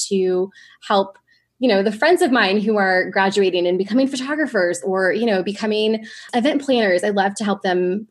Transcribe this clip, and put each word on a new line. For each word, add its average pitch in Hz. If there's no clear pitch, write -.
to 185
help, 202
you 254
know, 196
the 208
friends 320
of 330
mine 214
who 208
are 185
graduating 190
and 180
becoming 208
photographers 262
or, 190
you 220
know, 196
becoming 214
event 269
planners. 214
I'd 208
love 202
to 220
help 202
them 180